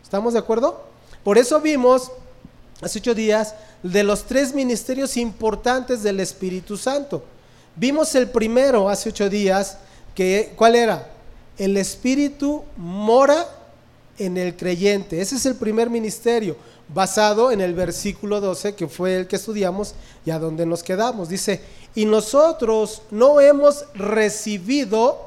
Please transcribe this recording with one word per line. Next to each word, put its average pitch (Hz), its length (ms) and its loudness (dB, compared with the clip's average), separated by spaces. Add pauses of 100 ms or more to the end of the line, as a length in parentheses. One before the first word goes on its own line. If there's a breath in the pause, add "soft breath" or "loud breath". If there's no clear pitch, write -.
¿Estamos 226 340 -2
de 226 40 4
acuerdo? 226 460 -2 (400 soft breath)
Por 202 120 4
eso 269 240 4
vimos 254 520 2 (680)
hace 180 200 -8
ocho 240 120 -2
días 214 440 0 (260 loud breath)
de 190 220 2
los 202 180 0
tres 262 320 -2
ministerios 262 640 -2
importantes 240 880 -2
del 196 160 0
Espíritu 185 560 -6
Santo. 269 480 -4 (500 soft breath)
Vimos 294 400 0
el 254 160 2
primero 233 580 2
hace 202 200 -4
ocho 202 200 -2
días, 196 500 0 (360 loud breath)
que, 190 400 -2
¿cuál 233 220 4
era? 214 340 0 (480)
El 196 180 0
Espíritu 285 840 -2 (140)
mora 226 720 2 (680)
en 185 200 -6
el 180 200 -4
creyente. 180 640 -2
Ese 190 160 -4
es 233 100 -2
el 254 100 0
primer 220 340 0
ministerio, 226 680 -2 (320 loud breath)
basado 208 600 2
en 214 100 0
el 180 140 0
versículo 196 680 -4
doce, 202 340 -4
que 165 140 -6
fue 185 280 -4
el 185 100 -4
que 196 100 -6
estudiamos 196 580 -6 (300 loud breath)
y 156 60 -4
a 160 80 -4
donde 160 260 -4
nos 165 200 -4
quedamos. 202 440 -4
Dice, 190 320 -4 (360 loud breath)
"Y 214 80 0
nosotros 220 1080 2
no 269 300 6
hemos 285 440 6 (100)
recibido 214 1300 0